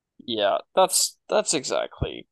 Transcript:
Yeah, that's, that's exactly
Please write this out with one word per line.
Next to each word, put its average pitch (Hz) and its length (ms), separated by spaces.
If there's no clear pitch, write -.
Yeah, 101 320
that's, - 440
that's 208 240
exactly 69 800